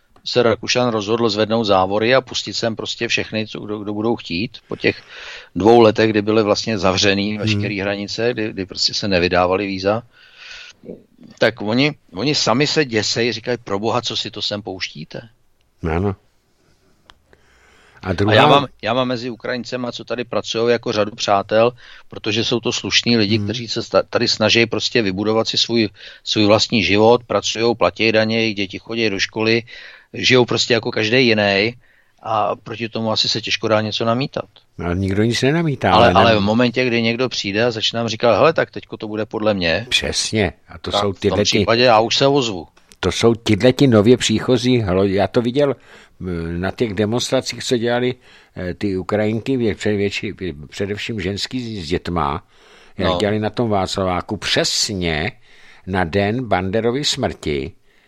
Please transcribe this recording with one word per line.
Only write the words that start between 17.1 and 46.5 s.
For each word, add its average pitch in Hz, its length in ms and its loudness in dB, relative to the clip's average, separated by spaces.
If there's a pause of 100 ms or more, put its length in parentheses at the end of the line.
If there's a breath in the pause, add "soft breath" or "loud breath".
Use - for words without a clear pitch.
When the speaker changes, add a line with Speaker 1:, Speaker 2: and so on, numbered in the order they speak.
Speaker 2:
A 92 60 -4
Speaker 1:
A 95 40 0
Speaker 2:
druhá 101 220 2
Speaker 1:
já 131 120 8
mám, 139 200 4 (160)
já 107 120 -2
mám 127 140 0
mezi 123 220 -6
Ukrajincema, 120 640 -8
co 113 120 -14
tady 120 200 -6
pracujou, 113 440 -2
jako 117 240 0
řadu 104 180 0
přátel, 107 600 2 (360 loud breath)
protože 110 360 -4
jsou 120 160 -2
to 123 120 -4
slušní - 440 0
lidi, 107 200 2
Speaker 2:
Hmm. 101 100 -4
Speaker 1:
kteří 110 220 -6
se 113 140 -6
sta-, 92 280 2
tady 110 180 0
snaží 110 380 2
prostě 113 360 -2
vybudovat 104 460 -2
si - 100 -2
svůj, 117 300 0 (360 loud breath)
svůj 107 220 2
vlastní 107 380 4
život, 110 400 4
pracujou, 110 500 -2
platí 110 380 0
daně, 110 280 2
jejich 110 140 0
děti 98 240 -6
chodí 113 320 -4
do 95 80 -4
školy, 113 440 0 (500 loud breath)
žijou 117 320 4
prostě 117 300 0
jako 113 160 0
každý 117 360 2
jiný 107 480 2 (480 soft breath)
a 104 340 -2
proti 113 320 -10
tomu 113 240 -4
asi - 160 -2
se 113 120 -4
těžko - 280 -4
dá 107 120 4
něco 107 240 -4
namítat. 117 400 -2 (400)
Speaker 2:
Ale 87 120 -2
nikdo 98 260 0
nic 117 200 0
nenamítá, 143 500 0
Speaker 1:
Ale, 113 140 8
Speaker 2:
ale - 80 4
Speaker 1:
ale 113 200 6
Speaker 2:
nem- 104 80 2
Speaker 1:
v 98 40 2
momentě, 120 380 2
kdy 117 180 0
někdo 117 260 0
přijde 104 360 -2
a 123 60 2
začne 110 280 -4
nám 117 100 -2
říkat: 113 280 2
„Hele, 143 160 6
tak 135 180 -2
teďko - 260 -14
to 107 120 -10
bude 107 180 -6
podle 107 280 -2
mě.“ 90 340 -2
Speaker 2:
Přesně. 90 640 -2 (160)
A - 100 -20
to - 120 -10
Speaker 1:
Tak 104 100 0
Speaker 2:
jsou 101 120 0
Speaker 1:
v - 20 -14
tom - 60 -18
Speaker 2:
tyhle 98 180 0
ty 104 60 2
Speaker 1:
případě 110 380 2
já 117 180 6
už 113 160 0
se 139 100 2
ozvu. 117 400 0 (340)
Speaker 2:
To 90 120 0
jsou 117 220 4
tyhle 110 380 2
ti 143 140 2
nově 117 300 6
příchozí, 120 640 0
halo, 95 240 2
já 98 240 2
to 127 140 0
viděl, 127 340 0 (440 loud breath)
m, 85 400 -6